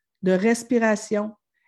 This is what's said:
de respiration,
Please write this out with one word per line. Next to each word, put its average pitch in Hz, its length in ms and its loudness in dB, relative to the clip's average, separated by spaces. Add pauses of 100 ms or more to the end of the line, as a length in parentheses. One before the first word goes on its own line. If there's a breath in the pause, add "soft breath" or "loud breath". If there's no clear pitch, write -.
(240)
de 185 80 2
respiration, 214 1000 0 (340)